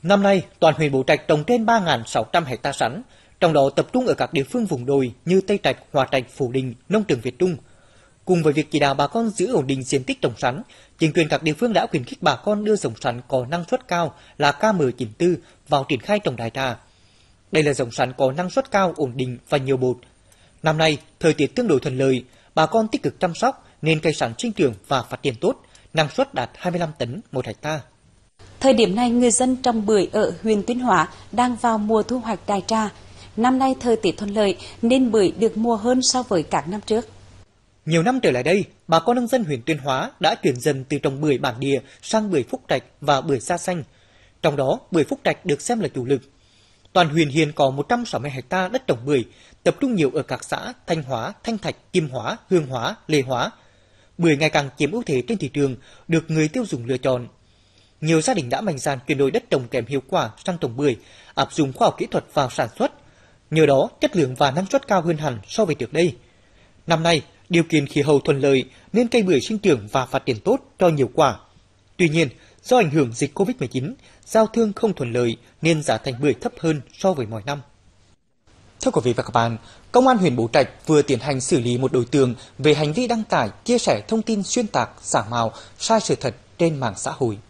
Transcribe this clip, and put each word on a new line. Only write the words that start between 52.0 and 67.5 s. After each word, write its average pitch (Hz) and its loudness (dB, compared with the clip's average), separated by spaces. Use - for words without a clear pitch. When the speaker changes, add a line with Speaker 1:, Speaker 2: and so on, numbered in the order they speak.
Speaker 1:
Hóa, 127 -6
Hương 170 2
Hóa, 131 -4
Lê 151 2
Hóa. 127 -4
Bưởi 165 4
ngày 151 2
càng 143 0
chiếm 147 0
ưu 240 -4
thế 131 0
trên 226 -2
thị 147 -4
trường, 139 -2
được 156 0
người 156 2
tiêu 202 -4
dùng 120 -6
lựa 127 -4
chọn. 123 -2
Nhiều 160 4
gia 254 0
đình 139 -2
đã 135 -2
mạnh 180 -4
dạn 135 -4
chuyển 143 0
đổi 135 4
đất 180 -4
trồng 127 0
kém 120 -4
hiệu 139 -4
quả 143 -2
sang 180 -4
trồng 120 -6
bưởi, 139 0
áp 135 -2
dụng 139 0
khoa 233 2
học 165 2
kỹ 170 -4
thuật 160 -4
vào 135 0
sản 127 -4
xuất. 269 0
Nhờ 156 4
đó, 143 4
chất 294 0
lượng 131 0
và 139 2
năng 175 -2
suất 269 -2
cao 190 2
hơn 165 0
hẳn 143 -6
so 220 0
với 160 -2
trước - -8
đây. 160 0
Năm 160 2
nay, 165 2
điều 170 4